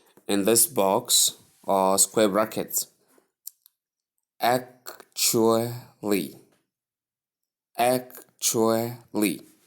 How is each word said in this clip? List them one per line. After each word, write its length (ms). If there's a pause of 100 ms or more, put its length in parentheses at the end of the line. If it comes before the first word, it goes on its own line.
(260)
in 180
this 220
box 720 (260)
or 360
square 300
bracket, 580 (1500)
actually. 1300 (2000)
Actually. 1600 (260)